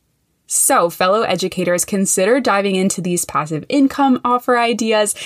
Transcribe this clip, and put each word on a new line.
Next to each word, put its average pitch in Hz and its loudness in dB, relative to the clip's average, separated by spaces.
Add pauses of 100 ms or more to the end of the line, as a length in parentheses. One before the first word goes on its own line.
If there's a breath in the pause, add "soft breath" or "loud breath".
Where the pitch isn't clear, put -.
(480)
So, 208 2
fellow 190 0
educators, 175 -2
consider 196 0
diving 202 0
into 190 0
these 175 -4
passive 151 -4
income 269 2
offer 247 0
ideas, 220 0 (120)